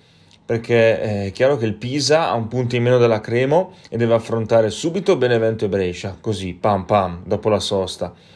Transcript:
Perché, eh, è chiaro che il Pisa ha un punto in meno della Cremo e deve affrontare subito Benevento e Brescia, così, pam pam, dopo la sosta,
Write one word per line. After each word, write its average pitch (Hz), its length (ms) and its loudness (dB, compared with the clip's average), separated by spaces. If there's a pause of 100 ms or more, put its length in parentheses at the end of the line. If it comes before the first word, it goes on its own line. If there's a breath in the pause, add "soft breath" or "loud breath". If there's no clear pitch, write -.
(440 soft breath)
Perché, 113 560 2
eh, 101 260 -4
è 95 60 -6
chiaro 135 240 2
che 113 100 -2
il 104 80 -2
Pisa 143 540 0
ha 90 60 -2
un 110 140 -4
punto 120 260 -4
in 120 80 0
meno 123 160 4
della 113 220 4
Cremo 131 540 0 (140 loud breath)
e - 80 -8
deve 117 180 2
affrontare 113 560 2
subito 180 460 0
Benevento 113 480 0
e 104 40 -2
Brescia, 95 520 -4
così, 95 340 -6
pam 95 300 0
pam, 90 400 0
dopo 101 240 -2
la 101 120 2
sosta, 95 520 -6 (240 loud breath)